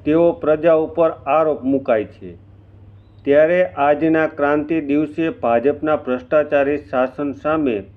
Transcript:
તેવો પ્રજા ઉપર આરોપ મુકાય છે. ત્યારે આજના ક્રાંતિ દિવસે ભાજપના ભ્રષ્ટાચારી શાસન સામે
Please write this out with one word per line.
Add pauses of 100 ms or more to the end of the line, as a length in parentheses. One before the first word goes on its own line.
તેવો (140)
પ્રજા
ઉપર (200)
આરોપ
મુકાય
છે. (880)
ત્યારે (200)
આજના
ક્રાંતિ
દિવસે (160)
ભાજપના
ભ્રષ્ટાચારી
શાસન
સામે (180)